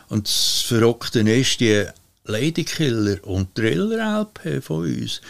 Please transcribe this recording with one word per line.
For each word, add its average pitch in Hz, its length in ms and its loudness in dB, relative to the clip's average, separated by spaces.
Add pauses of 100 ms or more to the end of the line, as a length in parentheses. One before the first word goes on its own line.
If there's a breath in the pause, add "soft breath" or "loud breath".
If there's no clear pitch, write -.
Und 107 180 -2
das - 400 0
Verrückte 117 540 2
ist, 113 400 2
die 104 240 4 (400)
Ladykiller 113 1000 -2
und 95 300 -2
Thriller 214 640 0
L 214 60 -2
P 147 360 -6
von 160 220 -4
uns, - 460 -4